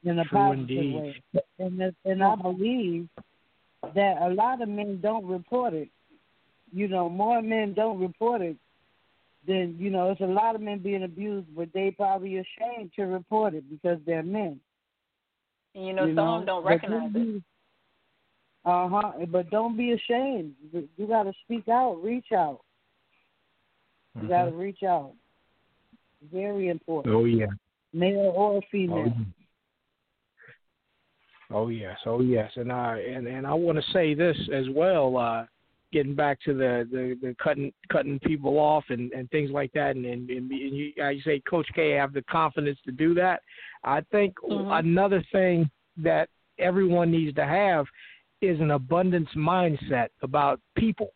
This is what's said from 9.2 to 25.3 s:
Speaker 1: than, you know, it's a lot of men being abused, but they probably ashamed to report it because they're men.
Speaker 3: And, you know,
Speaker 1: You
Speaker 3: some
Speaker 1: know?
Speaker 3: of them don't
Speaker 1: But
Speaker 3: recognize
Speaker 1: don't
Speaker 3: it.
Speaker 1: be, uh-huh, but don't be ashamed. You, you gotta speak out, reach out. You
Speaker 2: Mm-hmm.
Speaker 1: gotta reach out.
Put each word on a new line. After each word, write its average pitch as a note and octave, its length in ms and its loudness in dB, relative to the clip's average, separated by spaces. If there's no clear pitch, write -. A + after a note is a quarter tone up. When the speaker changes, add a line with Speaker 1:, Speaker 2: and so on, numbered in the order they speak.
Speaker 1:
than, F3+ 320 -2
you G3 120 -4
know, F#3 200 2
it's G3 100 -4
a F#3+ 40 -2
lot G#3+ 320 2
of A3 40 -6
men G#3 200 -6
being F#3+ 240 -4
abused, F#3+ 420 -8
but E3 160 -6
they G3 200 -2
probably F#3+ 460 -2
ashamed A3 580 -10
to G3+ 80 -4
report F#3 500 -2
it D#3 160 -8
because E3 340 -2
they're D#3+ 200 -2
men. F3+ 340 -4
Speaker 3:
And, F#3+ 100 -10
you F#3+ 60 -6
know, F#3+ 140 0
Speaker 1:
You D#3+ 100 2
Speaker 3:
some - 0 -
Speaker 1:
know? E3 180 2
Speaker 3:
of E3+ 60 -2
them F#3 60 -6
don't F#3 180 -2
Speaker 1:
But F3+ 40 0
Speaker 3:
recognize G#3+ 440 0
Speaker 1:
don't A3+ 100 0
Speaker 3:
it. A3+ 120 -2
Speaker 1:
be, G3 80 -8
uh-huh, F3+ 480 2
but F3 220 0
don't A3 260 0
be A#3+ 160 0
ashamed. A#3 640 -2
You, D#3+ 240 -6
you G3+ 100 -6
gotta G#3 260 2
speak A#3 240 -6
out, A3+ 340 2
reach A#3 320 -4
out. D#3 260 2
You A#2+ 60 -10
Speaker 2:
Mm-hmm. - 80 -6
Speaker 1:
gotta F3 200 2
reach F#3 320 -8
out. E3 300 0